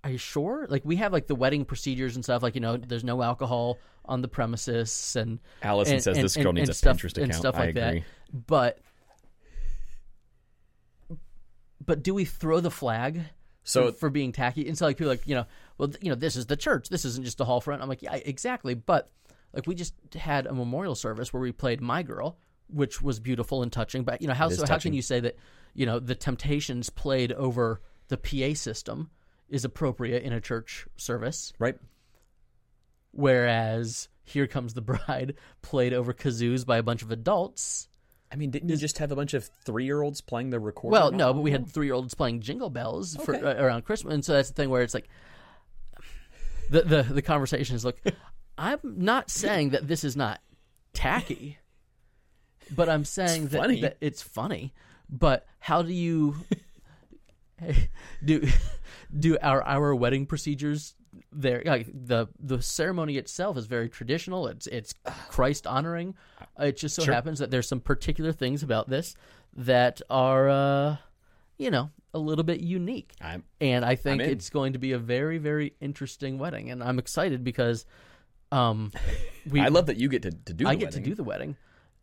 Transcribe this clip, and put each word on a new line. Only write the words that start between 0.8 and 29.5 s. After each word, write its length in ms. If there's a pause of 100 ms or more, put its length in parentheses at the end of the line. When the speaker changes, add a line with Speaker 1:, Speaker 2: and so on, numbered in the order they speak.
Speaker 1:
we 120
have, 160
like, 140
the 80
wedding 300
procedures 520
and 80
stuff. 180
Like, 120
you 60
know, 160
there's 280
no 180
alcohol 560 (300)
on 140
the 60
premises, 920
and 220 (220)
Speaker 2:
Allison 320
Speaker 1:
and, 80
Speaker 2:
says 140
Speaker 1:
and, 80
Speaker 2:
this 120
girl 140
Speaker 1:
and, 80
Speaker 2:
needs 100
Speaker 1:
and 60
Speaker 2:
a 0
Speaker 1:
stuff, 240
Speaker 2:
Pinterest 180
Speaker 1:
and 140
Speaker 2:
account. 40
Speaker 1:
stuff 220
Speaker 2:
I 100
Speaker 1:
like 80
that. 140
Speaker 2:
agree. 160 (280)
Speaker 1:
But, 460 (3000)
but 200
do 100
we 100
throw 360
the 100
flag 500 (440)
Speaker 2:
So 260
Speaker 1:
for, 80
for 120
being 200
tacky? 380
And 100
so, 80
like, 100
people 140
are 40
like, 120
you 80
know, 120 (300)
"Well, 120
th-, 160
you 40
know, 60
this 220
is 100
the 100
church. 320
This 160
isn't 200
just 160
a 40
hall 160
front." 220
I'm 60
like, 140
"Yeah, 120
exactly." 600
But, 360 (420)
like, 140
we 80
just 200 (200)
had 320
a 80
memorial 400
service 380
where 100
we 80
played 300
My 240
Girl, 340 (300)
which 340
was 160
beautiful 460
and 80
touching. 320
But, 180
you 60
know, 60
how, 120
Speaker 2:
It 60
is 60
Speaker 1:
so 40
how 120
Speaker 2:
touching. 160
Speaker 1:
can 40
you 80
say 160
that, 180 (380)
you 100
know, 140
the 160
Temptations 760
played 420
over 480 (260)
the 100
P 280
A 100
system 560 (380)
is 160